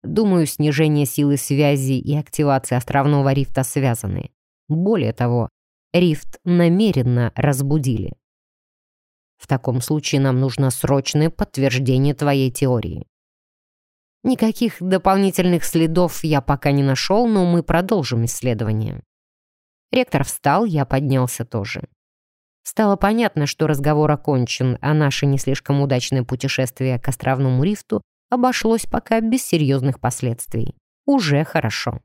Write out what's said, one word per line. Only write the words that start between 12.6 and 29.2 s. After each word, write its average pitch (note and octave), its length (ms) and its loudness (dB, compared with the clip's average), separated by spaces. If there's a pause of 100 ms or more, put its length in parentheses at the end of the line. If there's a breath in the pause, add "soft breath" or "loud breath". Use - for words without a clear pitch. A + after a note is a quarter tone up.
Никаких A3+ 580 0
дополнительных F#3 840 2
следов E3 640 0
я D3+ 160 2
пока C#3+ 300 0
не C#3 120 2
нашёл, F#3+ 420 2
но G#3 200 2
мы E3+ 180 2
продолжим D#3+ 640 0
исследование. G#2+ 760 -4 (920)
Ректор - 340 0
встал, E3+ 400 0
я D#3 200 0
поднялся C3 600 -2
тоже. - 420 -8 (760)
Стало G3+ 340 0
понятно, G3+ 500 0
что - 180 -2
разговор D3+ 460 2
окончен, C3 680 -2
а D3+ 120 0
наше C#3+ 320 0
не C#3 120 2
слишком C#3 440 -2
удачное C3 420 0
путешествие C3 760 -4
к - 80 -6
островному C3 560 0
рифту G3+ 380 -2 (280)
обошлось B3 560 0
пока - 360 -2